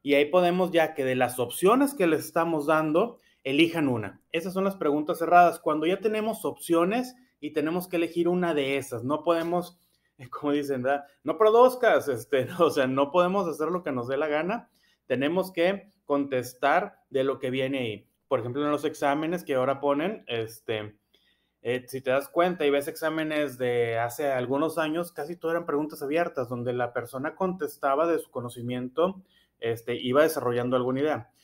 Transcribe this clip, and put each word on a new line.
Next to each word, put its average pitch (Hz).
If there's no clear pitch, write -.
Y 139
ahí 147
podemos 180
ya 156
que 135
de 131
las 123
opciones 233
que 185
les 156
estamos 165
dando, 160
elijan 156
una. 107
Esas 175
son 190
las 190
preguntas 151
cerradas. 165
Cuando 156
ya 190
tenemos 214
opciones 175
y 151
tenemos 165
que -
elegir 170
una 175
de 139
esas, 123
no 151
podemos, 170
<laughs> 123
como 147
dicen, 139
¿verdad? 139
No 151
produzcas, 220
este, 123
<laughs> 170
no, 170
o 147
sea, 143
no 139
podemos 180
hacer 151
lo 180
que 147
nos 120
dé 135
la 156
gana. 170
Tenemos 160
que 190
contestar 143
de 131
lo 135
que 131
viene 131
ahí. 110
Por 127
ejemplo, 123
en 147
los 147
exámenes 156
que 143
ahora 135
ponen, 147
este, 110
eh, 127
si 135
te 131
das 139
cuenta 175
y 143
ves 139
exámenes 156
de 120
hace 127
algunos 139
años, 165
casi 156
todo 165
eran 170
preguntas 151
abiertas, 151
donde 123
la 123
persona 131
contestaba 156
de 165
su -
conocimiento, 123
este, 117
iba 127
desarrollando 123
alguna 127
idea. 139